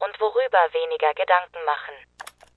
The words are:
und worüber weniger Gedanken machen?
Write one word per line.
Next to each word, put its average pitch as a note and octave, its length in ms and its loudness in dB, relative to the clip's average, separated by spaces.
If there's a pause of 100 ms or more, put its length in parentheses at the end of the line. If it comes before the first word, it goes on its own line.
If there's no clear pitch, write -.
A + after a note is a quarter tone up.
und - 140 -8
worüber A3 380 2 (160)
weniger D#3+ 400 0
Gedanken F3+ 500 0
machen? D3 300 -4 (640)